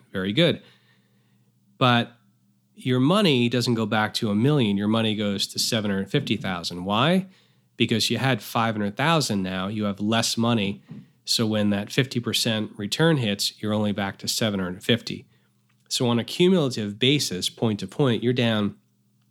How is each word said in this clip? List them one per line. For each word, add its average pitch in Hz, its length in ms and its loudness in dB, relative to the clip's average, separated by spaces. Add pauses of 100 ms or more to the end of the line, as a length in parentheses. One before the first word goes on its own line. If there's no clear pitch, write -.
(140)
Very 95 180 -2
good. 143 300 2 (1160)
But 120 360 2 (680)
your 127 200 0
money 143 500 4
doesn't 123 240 0
go 113 140 0
back 107 260 0
to 110 160 -2
a 101 60 0
million. 113 420 2
Your 104 100 0
money 110 280 2
goes 101 320 -2
to - 100 -12
seven 107 320 -2
hundred 98 220 -4
fifty 117 260 0
thousand. 90 480 -6
Why? 147 400 2 (500)
Because 110 360 0
you 113 80 -2
had 127 200 0
five 113 360 -2
hundred 101 200 -4
thousand 139 460 0
now. 92 260 -4
You 107 180 -2
have 101 140 -2
less 113 380 0
money. 113 460 0 (420)
So 113 220 0
when 107 240 2
that 101 200 -2
fifty 123 280 -2
percent 110 580 -2
return 156 400 2
hits, 104 420 -2
you're 107 140 -2
only 104 200 0
back 98 260 -6
to 98 80 -12
seven 101 320 -2
hundred 92 240 -6
fifty. - 420 -2 (640)
So - 180 0
on 117 120 2
a 110 40 -2
cumulative 120 760 0
basis, 123 500 0
point 107 300 -2
to - 80 -8
point, 120 340 0
you're 120 100 0
down 113 440 0 (560)